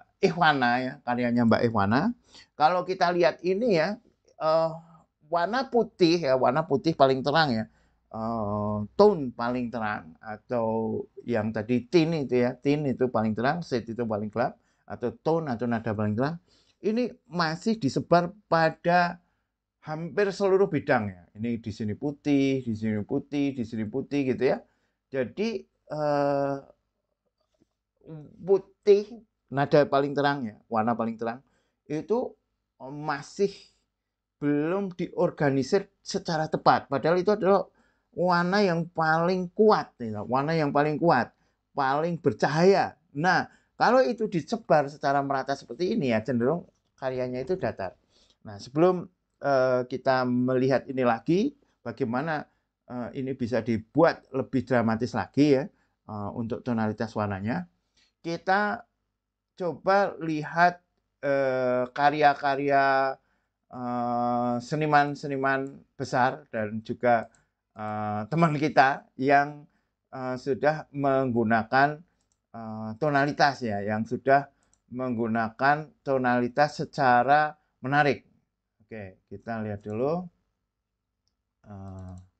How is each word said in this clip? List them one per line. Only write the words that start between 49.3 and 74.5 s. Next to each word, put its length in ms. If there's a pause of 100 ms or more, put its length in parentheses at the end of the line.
eh, 480
kita 400
melihat 560
ini 160
lagi, 560 (240)
bagaimana, 640 (480)
eh, 240
ini 160
bisa 320
dibuat 720
lebih 320
dramatis 480
lagi 400
ya, 80 (440)
eh, 280
untuk 240
tonalitas 560
warnanya, 480 (560)
kita 640 (720)
coba 640
lihat, 640 (400)
eh, 640
karya-karya, 1300 (560)
eh, 880
seniman-seniman 1120 (240)
besar 560
dan 320
juga, 480 (400)
eh, 560
teman 320
kita 560
yang, 480 (480)
eh, 240
sudah 560
menggunakan, 1040 (560)
eh, 380 (100)
tonalitas 640
ya, 160
yang 240
sudah 480 (380)